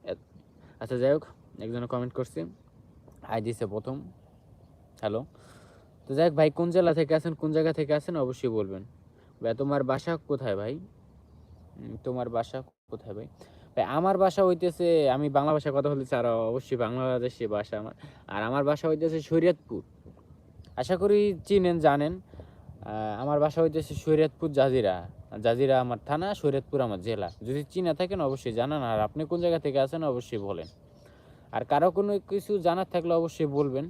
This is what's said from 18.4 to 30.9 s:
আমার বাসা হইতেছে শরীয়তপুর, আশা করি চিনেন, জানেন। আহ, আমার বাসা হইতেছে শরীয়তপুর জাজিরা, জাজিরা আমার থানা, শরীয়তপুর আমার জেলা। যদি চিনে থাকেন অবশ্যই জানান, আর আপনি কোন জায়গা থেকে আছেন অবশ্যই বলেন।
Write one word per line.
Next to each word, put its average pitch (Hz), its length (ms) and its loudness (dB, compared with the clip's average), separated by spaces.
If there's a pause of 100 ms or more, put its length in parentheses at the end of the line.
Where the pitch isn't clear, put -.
আমার 135 200 0
বাসা 147 240 0
হইতেছে 156 340 0
শরীয়তপুর, 160 600 0 (960)
আশা 180 200 0
করি 202 220 6 (260)
চিনেন, 180 340 4
জানেন। 147 340 4
আহ, 107 1080 -10
আমার 147 180 0
বাসা 151 220 2
হইতেছে 156 340 0
শরীয়তপুর 156 560 2
জাজিরা, 127 440 4 (460)
জাজিরা 127 400 4
আমার 123 240 -4
থানা, 175 280 -2
শরীয়তপুর 139 480 -2
আমার 104 200 -2
জেলা। 101 280 -4 (120)
যদি 135 280 -6
চিনে 180 240 -2
থাকেন 185 280 -2
অবশ্যই 135 320 -2
জানান, 139 300 -2
আর 113 160 0
আপনি 143 260 -2
কোন 175 160 -2
জায়গা 170 180 2
থেকে 139 200 0
আছেন 156 240 0
অবশ্যই 123 340 -2
বলেন। 95 300 -6 (840)